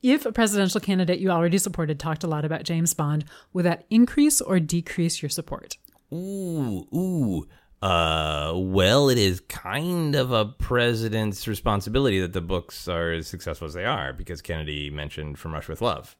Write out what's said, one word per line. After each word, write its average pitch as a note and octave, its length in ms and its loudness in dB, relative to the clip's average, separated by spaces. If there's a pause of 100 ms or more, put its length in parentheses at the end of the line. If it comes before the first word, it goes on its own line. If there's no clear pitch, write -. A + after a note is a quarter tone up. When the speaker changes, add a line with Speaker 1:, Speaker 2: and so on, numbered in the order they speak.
Speaker 1:
if C4+ 220 4
a A3+ 60 0
presidential G3+ 480 2
candidate F#3 380 2
you F#3+ 120 0
already F3 280 4
supported D#3 400 -2
talked D#3 240 -4
a F3 60 -4
lot D3+ 160 -2
about D#3 180 -2
James E3 320 0
Bond, D3+ 300 0 (280)
would F3+ 120 0
that E3+ 260 0
increase B3 500 6
or F#3 200 2
decrease E3 600 -2
your C#3+ 80 -4
support? - 460 -8 (360)
Speaker 2:
Ooh, E3+ 840 -4
ooh. D3 540 0 (340)
Uh, D#2+ 720 2
well, F#2+ 520 4
it B2 100 4
is F#2 220 4
kind D3+ 760 -4
of B2+ 180 0
a A2 140 2
president's A2+ 1000 -2
responsibility G#2+ 720 0
that F2+ 120 -2
the F#2 80 -2
books F2 480 -6
are E2+ 240 -2
as E2 140 -4
successful E2 400 -8
as D2+ 80 -10
they F2 100 -6
are, G2 280 -4
because E2 280 -10
Kennedy D2+ 500 -6
mentioned D2 480 -10
From D#2+ 140 -10
Russia D#2 200 -8
with D#2 100 -8
Love. F#2 380 -6